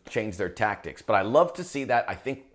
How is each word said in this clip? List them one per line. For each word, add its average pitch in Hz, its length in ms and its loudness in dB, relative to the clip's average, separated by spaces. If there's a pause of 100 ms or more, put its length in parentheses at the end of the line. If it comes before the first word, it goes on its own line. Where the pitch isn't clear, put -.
changed 107 320 -4
their 92 120 -2
tactics. 101 520 -4
But 110 140 2
I 98 60 6
love 113 340 4
to 180 100 -10
see 139 200 -6
that. 120 240 2
I 95 60 -6
think 131 400 -8